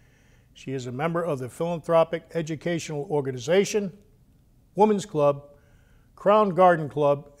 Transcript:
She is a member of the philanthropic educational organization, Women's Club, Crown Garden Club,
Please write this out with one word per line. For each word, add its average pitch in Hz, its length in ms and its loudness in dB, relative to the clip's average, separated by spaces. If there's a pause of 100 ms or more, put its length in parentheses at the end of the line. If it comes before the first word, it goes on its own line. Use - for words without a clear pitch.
(540)
She - 180 -14
is 131 160 -8
a 131 40 -10
member 165 300 -4
of 160 180 -4
the 127 100 -10
philanthropic 165 760 0 (100)
educational 160 800 -6
organization, 156 800 -2 (840)
Women's 208 320 2
Club, 143 380 0 (720)
Crown 208 340 2
Garden 170 400 4
Club, 143 400 0 (120)